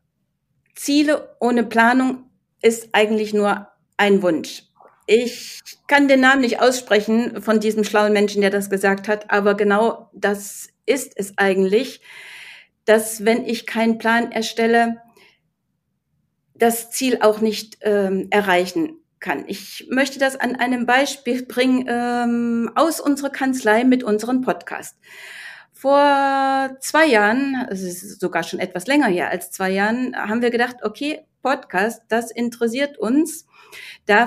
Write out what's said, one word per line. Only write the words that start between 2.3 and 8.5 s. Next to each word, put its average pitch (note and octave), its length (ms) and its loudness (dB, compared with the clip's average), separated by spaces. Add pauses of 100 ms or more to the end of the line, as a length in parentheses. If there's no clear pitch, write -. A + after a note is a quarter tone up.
ist A3+ 320 2
eigentlich G#3+ 400 2
nur G3+ 340 0 (300)
ein G3+ 240 4
Wunsch. E3 400 -2 (440)
Ich A#3+ 540 0 (260)
kann C#4+ 220 4
den C4+ 120 6
Namen C4 200 4
nicht A#3+ 200 0
aussprechen A3+ 800 0
von A3 200 2
diesem G#3+ 240 0
schlauen G#3+ 280 2
Menschen, G3+ 280 2
der G3 100 2